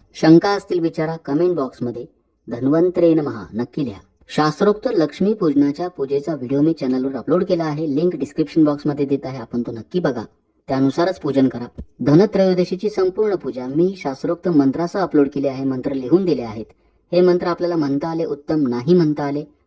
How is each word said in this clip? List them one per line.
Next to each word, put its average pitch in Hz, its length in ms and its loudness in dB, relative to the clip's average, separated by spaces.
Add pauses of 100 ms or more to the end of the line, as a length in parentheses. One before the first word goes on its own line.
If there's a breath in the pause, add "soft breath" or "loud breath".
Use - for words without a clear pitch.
(140)
शंका 165 360 6
असतील 190 300 -2
विचारा, 165 360 -2
कमेंट 170 400 0
बॉक्समध्ये 123 500 -6 (440)
"धन्वंतरे 165 640 2
नमः" 127 300 -2 (100)
नक्की 120 320 -4
लिहा. 98 140 -10 (300)
शास्त्रोक्त 202 600 0
लक्ष्मी 185 420 0
पूजनाच्या 143 540 0
पूजेचा 139 480 -4
व्हिडिओ 131 260 -2
मी 160 120 2
चॅनलवर 131 420 -2
अपलोड 151 280 0
केला 180 200 -2
आहे, 151 320 -4
लिंक 170 200 0
डिस्क्रिप्शन 156 480 0
बॉक्समध्ये 143 420 0
देत 135 180 -2
आहे, 131 140 -10
आपण 120 240 -8
तो 120 100 -6
नक्की 117 280 -6
बघा, 123 240 -2 (440)
त्यानुसारच 135 520 0
पूजन 135 280 2
करा. - 340 -6 (180)
धनत्रयोदशीची 185 880 2
संपूर्ण 196 460 0
पूजा 127 320 -8
मी 175 300 0
शास्त्रोक्त 160 520 -4
मंत्रासह 156 500 2
अपलोड 147 340 2
केली 139 140 -2
आहे, 135 160 -4
मंत्र 135 280 -4
लिहून 135 340 0
दिले 139 160 0
आहेत. 110 240 -10 (460)
हे 175 100 4
मंत्र 180 260 2
आपल्याला 170 280 -2
म्हणता 143 320 -2
आले 165 180 -4
उत्तम, 147 420 -2
नाही 123 260 0
म्हणता 151 300 2
आले 143 200 -4 (240)